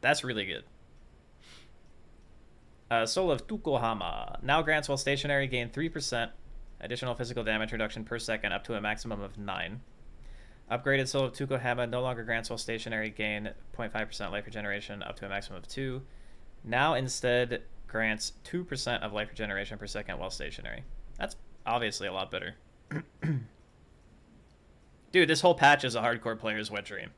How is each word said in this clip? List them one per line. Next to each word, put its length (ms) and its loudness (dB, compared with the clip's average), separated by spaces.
That's 220 6
really 220 0
good. 180 -4
Uh, 160 6
Soul 240 2
of 160 2
Tukohama 960 0
now 220 4
grants 260 2
while 80 2
stationary 480 2
gain 240 -2
three 180 -2
percent 440 -2
additional 320 -2
physical 300 -2
damage 300 2
reduction 300 -2
per 140 -4
second 360 0
up 100 -2
to 100 -4
a 80 -2
maximum 400 -2
of 160 -8
nine. 440 -4
Upgraded 380 2
Soul 160 2
of 80 0
Tukohama 580 0
no 120 0
longer 240 -2
grants 240 0
while 80 -2
stationary 520 -2
gain 420 -2
point 220 -4
five 160 -2
percent 240 -4
life 120 -2
regeneration 560 -4
up 140 -6
to 100 -10
a 40 -6
maximum 300 -4
of 100 -12
two. 320 -4
Now 340 4
instead 680 2
grants 460 0
two 220 -4
percent 360 -2
of 120 -4
life 160 0
regeneration 480 -4
per 100 -8
second 320 -4
while 100 -4
stationary. 540 -8
That's 200 -4
obviously 420 0
a 40 -2
lot 200 -2
better. 240 -6
<clears throat> 400 -4
Dude, 160 10
this 100 6
whole 160 10
patch 300 10
is 100 2
a 60 2
hardcore 360 2
player's 320 -2
wet 140 -2
dream. 340 -10